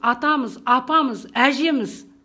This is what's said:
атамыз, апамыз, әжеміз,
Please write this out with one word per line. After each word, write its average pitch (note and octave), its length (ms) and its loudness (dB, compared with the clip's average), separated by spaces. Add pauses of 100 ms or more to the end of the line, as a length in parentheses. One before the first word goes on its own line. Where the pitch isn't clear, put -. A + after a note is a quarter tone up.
атамыз, B3 640 0
апамыз, B3 680 0
әжеміз, C4+ 680 0 (220)